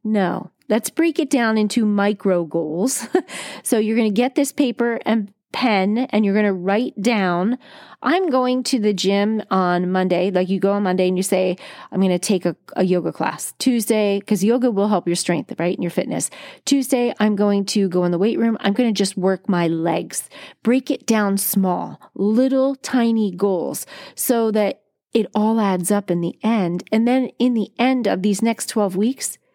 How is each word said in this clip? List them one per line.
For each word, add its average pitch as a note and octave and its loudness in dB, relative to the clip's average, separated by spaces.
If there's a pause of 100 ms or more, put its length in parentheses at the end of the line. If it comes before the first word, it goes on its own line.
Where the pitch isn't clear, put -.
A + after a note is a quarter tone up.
no. F#3+ 0 (180)
Let's A3 0
break E4 0
it D4 0
down A3+ 2
into G#3+ 2
micro G3+ 2
goals. E3+ -4
<laughs> - -4
So A3+ 2
you're A3 0
gonna A3 2
get B3 0
this C#4 0
paper A#3 0
and G#3+ -2 (200)
pen G#3 2 (120)
and G#3+ 2
you're G3 2
gonna G#3 2
write G3 -2
down, G3 0 (440)
"I'm F4+ 0
going B3+ 0
to B3+ 0
the G#3 2
gym G3+ 0
on F3+ 2
Monday." F#3 2
Like, F3+ 0
you F#3 0
go G3 2
on G3+ 0
Monday F#3 2
and F#3 0
you F#3 0
say, F#3 0 (340)
"I'm F#3+ -2
gonna F#3 2
take F3+ 0
a, E3+ -2 (200)
a F#3 2
yoga F3 0
class." - -6
Tuesday, G#3+ 0
'cause F#3+ 0
yoga A#3+ 2
will G3+ 0
help G3 0
your F3 0
strength, E3 -4
right? F3 -2
And - -6
your E3+ -4
fitness. - -4 (340)
"Tuesday, B3 0
I'm G#3+ 2
going G3+ 2
to G3 0
go F3+ 0
in F3 2
the E3+ 0
weight G#3+ 0
room. A3+ 0
I'm G3+ 0
gonna A#3 2
just G3 -2
work F#3 -2
my F3 2
legs." E3 -4 (340)
Break C4 2
it - -4
down G3+ 2
small, F3 -2 (140)
little C4 2
tiny A3+ 0
goals F3 -2 (280)
so A3+ 0
that G#3 0 (300)
it A3 2
all A3 2
adds F#3+ 0
up G3+ 0
in F3 0
the - -6
end. F#3 0
And A3 2
then B3+ 0
in B3 2
the A3 -2
end B3 0
of F#3+ 0
these G3+ 0
next A3+ -2
twelve G3 -2
weeks, A#3 -4 (160)